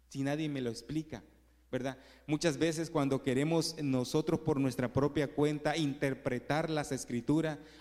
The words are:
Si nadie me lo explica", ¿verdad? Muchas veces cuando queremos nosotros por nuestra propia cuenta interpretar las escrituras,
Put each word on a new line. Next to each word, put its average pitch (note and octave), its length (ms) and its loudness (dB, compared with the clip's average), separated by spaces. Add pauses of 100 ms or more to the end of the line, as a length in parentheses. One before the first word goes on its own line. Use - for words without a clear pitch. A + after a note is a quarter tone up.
Si C#3 120 -6
nadie D3+ 280 0
me C#3 120 -4
lo B2 80 0
explica", C#3+ 540 -6 (480)
¿verdad? B2+ 260 -4 (300)
Muchas D3+ 320 2
veces D#3+ 320 2
cuando C3+ 320 2
queremos D3+ 580 2
nosotros D3 600 2
por D3 180 2
nuestra B2+ 340 0
propia C#3+ 400 2
cuenta D3 420 0
interpretar C#3 920 0
las D3+ 220 -2
escrituras, C#3+ 680 0 (240)